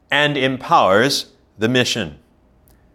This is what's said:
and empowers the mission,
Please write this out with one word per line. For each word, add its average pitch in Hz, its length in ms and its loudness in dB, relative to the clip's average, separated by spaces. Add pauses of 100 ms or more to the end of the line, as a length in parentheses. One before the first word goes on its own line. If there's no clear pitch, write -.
and 143 280 0
empowers 131 960 0 (240)
the 107 100 -2
mission, 113 520 -4 (760)